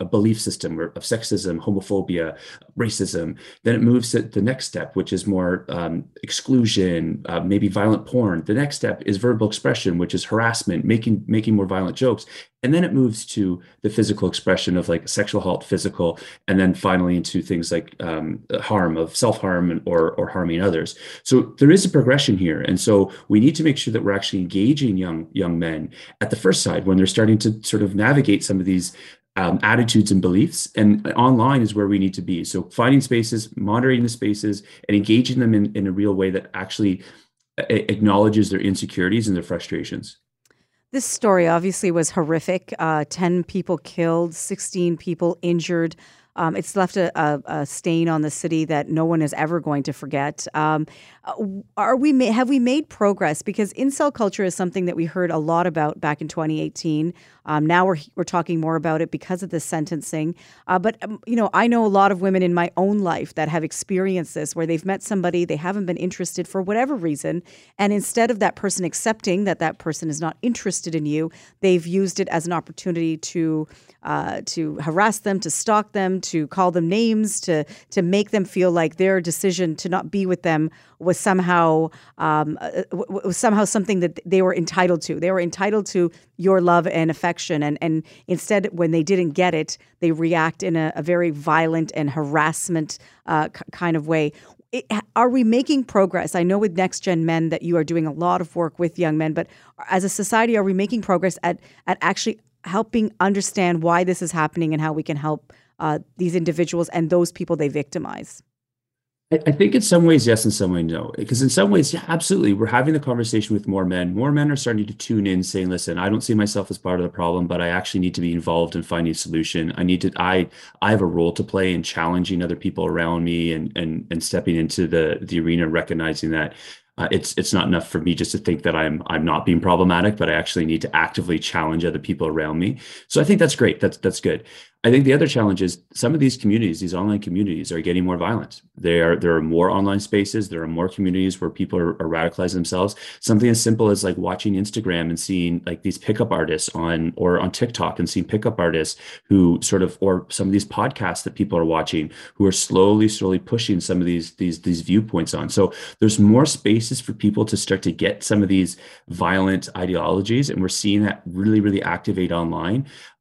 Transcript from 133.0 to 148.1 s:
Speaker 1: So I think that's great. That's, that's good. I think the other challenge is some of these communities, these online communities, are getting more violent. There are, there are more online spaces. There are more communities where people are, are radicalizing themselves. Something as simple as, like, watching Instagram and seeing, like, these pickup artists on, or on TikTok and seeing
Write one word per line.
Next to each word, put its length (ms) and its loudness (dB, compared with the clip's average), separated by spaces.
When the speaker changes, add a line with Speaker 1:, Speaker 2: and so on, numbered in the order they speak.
Speaker 1:
So 120 2
I 40 4
think 160 6
that's 160 4
great. 220 4
That's, 200 0
that's 220 -2
good. 220 -2
I 80 6
think 120 8
the 80 6
other 140 4
challenge 340 2
is 220 -2
some 220 0
of 60 0
these 160 4
communities, 420 2
these 160 -4
online 240 0
communities, 540 -2
are 80 -4
getting 240 0
more 120 0
violent. 460 -4
There 340 4
are, 60 4
there 180 2
are 80 2
more 280 2
online 280 0
spaces. 520 -2
There 120 -8
are 60 -8
more 200 -2
communities 520 0
where 100 -4
people 300 -4
are, 200 -2
are 80 -4
radicalizing 460 -2
themselves. 400 -2
Something 300 4
as 120 4
simple 300 2
as, 140 0
like, 120 -2
watching 380 -2
Instagram 540 -2
and 100 -4
seeing, 480 -2
like, 160 -8
these 160 -4
pickup 320 -2
artists 460 -2
on, 400 -2
or 240 2
on 100 -2
TikTok 480 -2
and 100 -2
seeing 160 -2